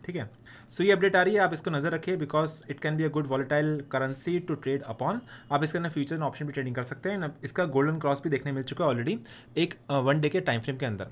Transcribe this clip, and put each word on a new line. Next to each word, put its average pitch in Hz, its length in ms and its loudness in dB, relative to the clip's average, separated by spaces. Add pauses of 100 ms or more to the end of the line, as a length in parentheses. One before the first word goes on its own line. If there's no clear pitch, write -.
ठीक 175 100 -6
है, 117 140 -4 (420)
so - 80 -8
ये 196 120 6
अपडेट 190 240 4
आ 185 60 8
रही 208 120 4
है, 202 60 6
आप 175 120 4
इसको 160 180 -4
नज़र 151 200 0
रखिए, 165 260 -2
because 156 340 0 (200)
it 143 160 -6
can 156 140 0
be 160 60 2
a 143 40 2
good 147 180 0
volatile 143 540 2 (120)
currency 135 460 -2 (100)
to 147 60 0 (100)
trade 139 260 0
upon। 160 260 -2 (340)
आप 147 120 4
इसके 160 140 -2
अंदर 170 120 -2
फ्यूचर 151 260 -2
and 156 80 -2
ऑप्शन 143 220 -4
भी 143 60 -6
ट्रेडिंग 127 220 -4
कर 127 80 -2
सकते 127 280 -6
हैं। 202 80 -2
अब 165 160 -4 (100)
इसका 180 200 -2
गोल्डन 151 340 2
क्रॉस 139 240 0
भी 165 80 -2
देखने 143 220 0
मिल 135 100 -2
चुका 165 220 -4
है 147 60 4
already 123 280 0 (380)
एक, 170 180 0 (160)
अ, 139 80 2
वन 139 220 4
डे 151 80 2
के 185 120 0
टाइम 120 200 0
फ्रेम 131 160 -6
के 131 100 -4
अंदर। 98 260 -4